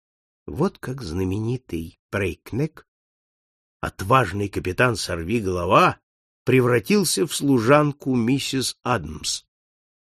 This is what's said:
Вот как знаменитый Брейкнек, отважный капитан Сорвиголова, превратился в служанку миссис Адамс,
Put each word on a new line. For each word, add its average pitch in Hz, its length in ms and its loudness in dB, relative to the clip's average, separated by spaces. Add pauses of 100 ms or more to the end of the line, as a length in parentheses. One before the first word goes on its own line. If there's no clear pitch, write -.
(460)
Вот 147 320 -2
как 131 240 -10
знаменитый 92 960 -4 (100)
Брейкнек, 101 760 -6 (920)
отважный 101 680 0
капитан 98 480 -2
Сорвиголова, 95 1040 0 (440)
превратился 131 840 2
в - 100 -8
служанку 139 800 2
миссис 127 680 -2
Адамс, 101 600 -4 (580)